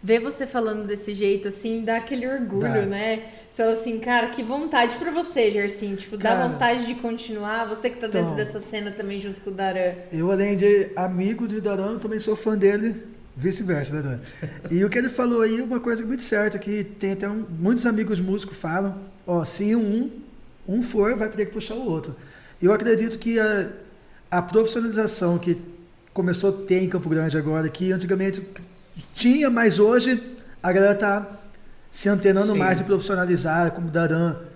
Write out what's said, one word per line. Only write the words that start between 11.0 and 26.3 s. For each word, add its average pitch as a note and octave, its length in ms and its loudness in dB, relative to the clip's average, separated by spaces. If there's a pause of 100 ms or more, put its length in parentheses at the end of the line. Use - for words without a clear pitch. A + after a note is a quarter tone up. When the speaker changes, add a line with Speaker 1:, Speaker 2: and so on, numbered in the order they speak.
Speaker 2:
de G#3+ 120 -4
Daran, G3+ 380 -2
também A3 200 -4
sou G#3+ 180 -2
fã G#3+ 200 0
dele. G3+ 460 2 (320)
Vice-versa, D3+ 600 -2
né, D3+ 80 -4
Dan? C3 180 -4 (500)
E F3+ 140 4
o G#3 60 2
que B3 80 0
ele B3+ 100 0
falou A#3+ 320 0
aí, A3 220 2
uma A#3+ 180 -2
coisa A#3 240 -2
muito B3 180 -4
certa, G#3 360 0
que G#3 260 -4
tem G3 280 -4
até F#3+ 140 -4
um, G#3 200 -4 (120)
muitos A#3 280 2
amigos G#3+ 340 0
músicos F#3+ 380 -2
falam, F#3+ 360 -2 (320)
ó, F3 160 0
se G#3 320 0
um, A3+ 360 0 (580)
um A3 140 0
for, A3 340 2
vai G#3+ 140 -2
ter G#3 160 -2
que - 60 -12
puxar G#3+ 220 -8
o A#3+ 160 -4
outro. D#3 240 -4 (460)
Eu F#3 140 6
acredito A3 440 2
que A3+ 220 0
a, G#3+ 300 2 (600)
a F3 120 2
profissionalização G#3+ 960 2
que F3 180 0 (560)
começou F#3 380 2